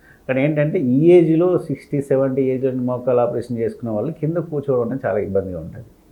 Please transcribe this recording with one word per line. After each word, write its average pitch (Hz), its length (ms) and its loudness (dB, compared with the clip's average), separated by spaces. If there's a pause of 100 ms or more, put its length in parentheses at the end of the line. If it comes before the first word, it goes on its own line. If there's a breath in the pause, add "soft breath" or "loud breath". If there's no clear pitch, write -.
(260 soft breath)
కానీ 131 140 0
ఏంటంటే 151 380 0
ఈ 139 320 4
ఏజ్లో 170 460 6
సిక్స్టీ, - 440 -4
సెవెంటీ 135 400 0
ఏజ్ 131 240 0
ఉన్న 127 160 -2
మోకాలు 123 380 0
ఆపరేషన్ 120 380 -2
చేసుకున్న 113 340 -4
వాళ్ళు 107 200 -2
కింద 156 260 -4
కూర్చోవడం 139 520 -2
అనేది 127 180 -4
చాలా 101 120 0
ఇబ్బందిగా 95 400 -2
ఉంటుంది, 85 260 -14 (260)